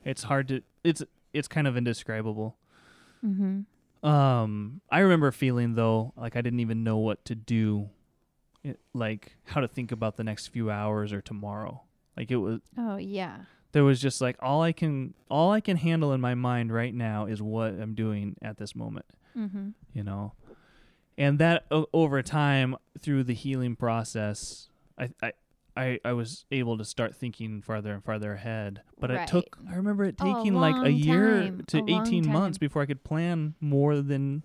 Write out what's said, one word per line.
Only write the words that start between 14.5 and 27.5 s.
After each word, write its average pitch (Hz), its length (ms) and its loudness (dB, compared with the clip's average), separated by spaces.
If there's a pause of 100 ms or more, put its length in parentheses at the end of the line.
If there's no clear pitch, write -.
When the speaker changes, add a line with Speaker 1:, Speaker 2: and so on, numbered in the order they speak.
Speaker 1:
I 165 80 2
can, 143 420 -4 (160)
all 160 220 4
I 214 100 2
can 190 160 0
handle 156 360 2
in 131 80 0
my 123 120 0
mind 123 400 0
right 117 200 -2
now 110 340 -2
is 107 160 -4
what 110 300 -2
I'm 107 200 -6
doing 104 480 -2
at 107 160 -10
this - 180 -12
moment, 110 300 -10 (320)
Speaker 2:
Mm-hmm. 202 320 -8 (240)
Speaker 1:
you 104 100 -6
know? 101 300 -8 (840)
And 143 220 4
that 170 300 4
o-, 156 240 2
over 143 300 4
time, 139 520 2 (240)
through 139 260 0
the 123 80 0
healing 127 420 -2
process, 110 960 -4 (280)
I, 120 120 -6 (120)
I, - 100 -4 (460)
I, 127 260 -2
I 123 100 -2
was 117 380 -6
able 120 260 0
to 110 80 -8
start 113 300 -4
thinking 110 460 -8